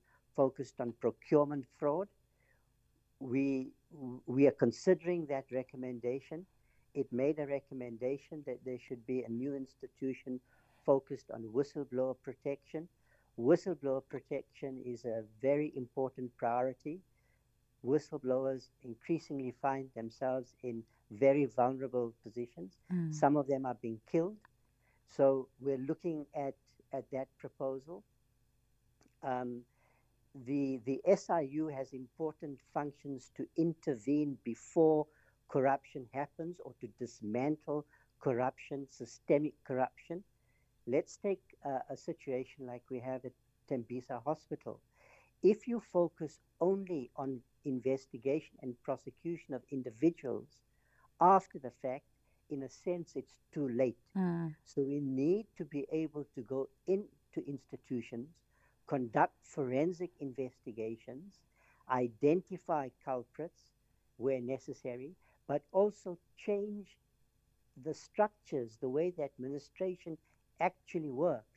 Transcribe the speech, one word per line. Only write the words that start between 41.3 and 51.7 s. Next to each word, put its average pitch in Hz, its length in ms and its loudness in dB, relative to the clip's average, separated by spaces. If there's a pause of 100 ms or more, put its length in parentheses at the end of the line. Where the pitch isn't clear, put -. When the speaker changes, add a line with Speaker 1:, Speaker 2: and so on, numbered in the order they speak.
Speaker 1:
uh, 135 140 -2 (100)
a 131 80 -8
situation 131 720 -6
like 123 220 -10
we 127 100 -6
have 131 260 -6
at 127 80 -12 (360)
Tembisa 123 540 -6
Hospital. - 560 -6 (640)
If 214 240 6
you 233 140 -2 (100)
focus 170 480 0 (220)
only 180 560 0
on 135 240 -6 (240)
investigation 131 960 -2
and 127 220 -10
prosecution 151 720 -6
of 123 80 -6 (100)
individuals 127 760 0 (720)
after 185 400 6
the 127 120 -10 (100)